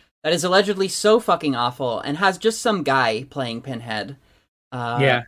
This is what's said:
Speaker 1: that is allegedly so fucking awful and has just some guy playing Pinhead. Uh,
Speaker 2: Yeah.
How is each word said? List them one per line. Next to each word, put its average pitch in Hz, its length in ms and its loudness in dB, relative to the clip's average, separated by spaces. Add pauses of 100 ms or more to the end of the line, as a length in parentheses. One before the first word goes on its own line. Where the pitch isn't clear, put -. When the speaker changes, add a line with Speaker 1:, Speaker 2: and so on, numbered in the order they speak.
(220)
Speaker 1:
that 156 100 0
is 165 120 0
allegedly 190 440 2
so 214 320 4
fucking 165 360 0
awful 120 440 -2
and 143 160 -6
has 185 220 2
just 220 240 -2
some 208 200 0
guy 131 480 0
playing 120 320 -6
Pinhead. 117 540 -8 (560)
Uh, 120 280 -4
Speaker 2:
Yeah. 127 280 4